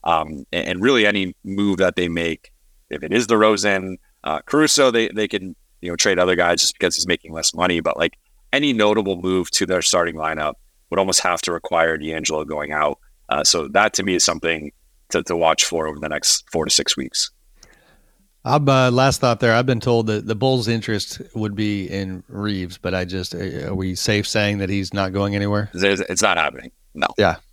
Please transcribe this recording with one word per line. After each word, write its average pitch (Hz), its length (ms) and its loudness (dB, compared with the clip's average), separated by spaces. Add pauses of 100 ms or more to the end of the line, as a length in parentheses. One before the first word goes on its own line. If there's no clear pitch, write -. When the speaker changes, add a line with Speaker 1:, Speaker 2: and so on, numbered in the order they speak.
Speaker 1:
Um, 78 460 -2
and, 85 180 -4
and 90 120 -4
really 120 240 4
any 98 380 0
move 98 340 0
that 92 200 2
they 90 100 0
make, 82 440 -4 (380)
if 73 140 -8
it 78 100 -4
is 113 140 2
DeRozan, 101 720 2 (260)
uh, 76 180 -4
Caruso, 143 480 4
they, 113 200 2
they 107 180 -2
can, 92 280 -6 (260)
you 87 100 -6
know, 85 40 -4
trade 95 220 2
other 90 180 4
guys 87 260 2
just - 120 0
because 90 220 0
he's - 100 -2
making 85 260 -4
less 80 220 -4
money. 85 260 0
But, 80 180 -2
like, 82 200 -2 (360)
any 143 180 0
notable 104 500 2
move 92 300 0
to - 140 0
their 90 160 0
starting 85 340 0
lineup 78 380 -4 (360)
would 85 80 0
almost 95 220 2
have 90 220 0
to 87 100 -4
require 82 460 0
D'Angelo 78 480 -6
going 73 260 -8
out. 76 280 -2 (280)
Uh, 76 160 0
so 78 240 0
that 104 260 2
to 98 100 -2
me 92 120 0
is 82 80 -2
something 78 480 -4 (380)
to, 85 140 0
to 87 120 -4
watch 82 300 2
for 80 220 -4
over 76 120 -10
the 76 80 -8
next - 440 -4
four 82 120 0
to 76 80 -2
six - 240 0
weeks. - 360 -6 (1120)
Speaker 2:
I'm, 139 240 4
uh, 131 220 6
last 131 280 4
thought 120 220 2
there. 117 120 4
I've 123 120 4
been 123 160 0
told 117 260 2
that 107 180 -2
the 107 100 -2
Bulls' 123 340 0
interest 113 520 -4 (120)
would 107 200 -4
be 104 380 -2
in 95 380 -6
Reeves, 98 480 -6
but 92 180 -4
I 92 80 0
just, 90 320 -6
uh, - 320 -6
are 98 80 -6
we 92 180 -2
safe 104 320 0
saying 104 340 0
that 95 100 -2
he's 98 240 -4
not 98 180 -2
going 101 240 -2
anywhere? 101 380 -2
Speaker 1:
There's, 98 260 2
it's 92 220 -2
not 98 160 2
happening. 69 340 -4 (220)
No. - 140 -2 (100)
Speaker 2:
Yeah. 90 200 4 (160)